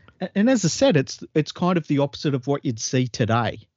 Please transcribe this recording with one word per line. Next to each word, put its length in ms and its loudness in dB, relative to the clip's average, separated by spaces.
A-, 180 -6
and 100 4
as 160 2
I 40 2
said, 280 2
it's, 260 -2
it's 180 0
kind 240 0
of 120 -2
the 100 2
opposite 360 -2
of 120 -6
what 180 -2
you'd 160 -4
see 280 0
today. 580 -2